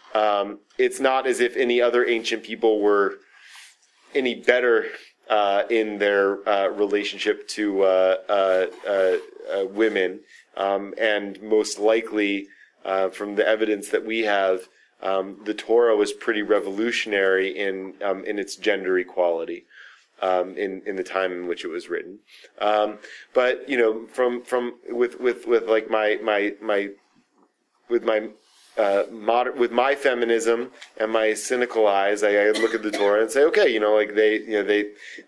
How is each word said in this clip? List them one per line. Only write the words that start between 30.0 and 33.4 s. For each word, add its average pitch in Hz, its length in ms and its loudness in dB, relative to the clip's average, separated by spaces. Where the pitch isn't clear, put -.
and 110 140 -2
my 110 220 2
cynical 117 520 0
eyes, 101 360 2
I, 104 140 4
I 104 140 4
look 110 240 0
at 110 80 -2
the 107 80 -4
Torah 101 320 2
and 113 80 -2
say, 131 140 2